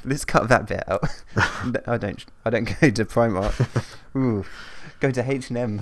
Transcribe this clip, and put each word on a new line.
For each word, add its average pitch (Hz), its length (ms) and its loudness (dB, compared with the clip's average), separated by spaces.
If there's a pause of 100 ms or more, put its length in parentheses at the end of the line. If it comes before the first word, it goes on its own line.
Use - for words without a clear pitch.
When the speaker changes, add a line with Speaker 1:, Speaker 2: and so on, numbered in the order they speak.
Speaker 1:
let's 143 200 -2
cut 113 240 2
that 113 180 4
bit - 220 -4
out. 98 160 0 (300)
<laughs> - 320 0
No, 120 200 -2
I 117 120 0
don't, - 260 -6 (200)
I 113 60 0
don't 113 140 2 (160)
go 151 100 8
to 104 140 2
Primark. 110 800 0 (200)
Speaker 2:
<laughs> - 120 -8
Speaker 1:
Ooh. 117 280 2 (560)
Go 139 100 2
to 123 200 0
H 135 200 -2
and 120 80 -2
M. 107 240 -2